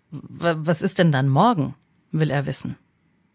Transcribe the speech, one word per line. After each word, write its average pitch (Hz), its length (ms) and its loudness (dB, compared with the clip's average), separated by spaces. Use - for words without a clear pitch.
w-, 165 460 -4
was 160 240 -2
ist - 180 -2
denn 170 140 4
dann 135 160 2
morgen? 147 460 2
Will 156 180 0
er 139 160 -2
wissen. - 320 -8